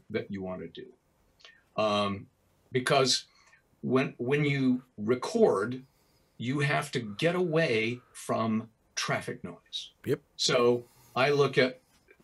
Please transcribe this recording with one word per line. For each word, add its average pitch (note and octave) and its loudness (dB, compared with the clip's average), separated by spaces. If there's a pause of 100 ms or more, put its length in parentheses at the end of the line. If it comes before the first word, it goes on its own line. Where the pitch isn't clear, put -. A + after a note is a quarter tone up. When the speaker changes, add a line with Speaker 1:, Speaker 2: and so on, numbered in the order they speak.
Speaker 1:
that G#2 -6
you G2 -8
wanna F2+ -10
do. - -16 (920)
Um, G#2 0 (460)
because C3 2 (560)
when, C3 0
when C#3+ 0
you C3 0 (140)
record, B2 0 (540)
you C3 -4
have D3+ 0
to C3+ -4
get A#2 -2
away C#3+ 0 (140)
from A2+ -2 (260)
traffic - -4
noise. - -14 (140)
Speaker 2:
Yep. C3 -2 (140)
Speaker 1:
So B2 2 (320)
I C3 4
look C#3 2
at, B2+ 2 (420)